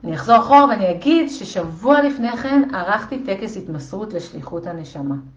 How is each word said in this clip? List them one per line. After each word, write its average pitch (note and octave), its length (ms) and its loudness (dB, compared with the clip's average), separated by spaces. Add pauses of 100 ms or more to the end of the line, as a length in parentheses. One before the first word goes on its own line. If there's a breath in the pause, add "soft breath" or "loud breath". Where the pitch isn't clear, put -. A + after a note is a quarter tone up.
אני D#3+ 100 -6
אחזור A3 240 4
אחורה C#4+ 320 8
ואני G3 200 0
אגיד C#4 400 2
ששבוע F#3+ 720 0
לפני A#3+ 340 -2
כן C4+ 380 2
ערכתי G3+ 500 -4
טקס G3+ 320 -6
התמסרות F#3+ 560 -10
לשליחות E3+ 540 -10
הנשמה. D3+ 480 -8 (220)